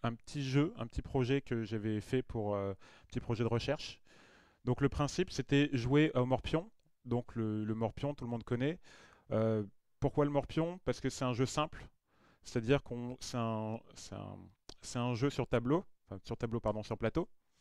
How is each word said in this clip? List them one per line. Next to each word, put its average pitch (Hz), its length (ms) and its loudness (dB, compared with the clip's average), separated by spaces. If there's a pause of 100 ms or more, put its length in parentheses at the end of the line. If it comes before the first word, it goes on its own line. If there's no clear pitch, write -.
un 117 120 -2
petit - 300 -6
jeu, 143 320 4
un 117 100 -6
petit - 160 -6
projet 135 380 2
que 113 240 -2
j'avais 107 380 0
fait 127 200 0
pour, 104 320 -2
euh, 98 180 0
un - 340 -18
petit - 140 -6
projet 117 240 0
de 113 40 2
recherche. 120 500 -2 (680)
Donc 123 160 2
le 139 80 6
principe, 151 400 0
c'était 143 420 4
jouer 139 420 4
au 123 120 4
morpion. 156 440 0 (340)
Donc 120 300 -2
le, 107 300 0
le 110 100 0
morpion, 113 400 -2
tout - 100 -10
le 120 60 -4
monde 117 140 -4
connaît. 135 340 0 (540)
Euh, 110 320 2 (340)
pourquoi 143 260 2
le 143 60 2
morpion ? 160 540 0
Parce 123 160 -2
que 131 100 -2
c'est - 140 -4
un 127 80 2
jeu 123 140 2
simple. - 420 -4 (560)
C'est-à-dire 127 400 2
qu'on, 123 340 -8
c'est - 200 -6
un, 110 420 -2 (160)
c'est - 180 -12
un, 98 240 -8 (440)
c'est - 180 -6
un 123 160 0
jeu 131 120 2
sur 131 200 -2
tableau, 127 360 2 (200)
enfin, 98 180 -12
sur - 140 -6
tableau, 117 240 -2
pardon, 107 240 0
sur 110 120 -4
plateau, 113 320 0 (320)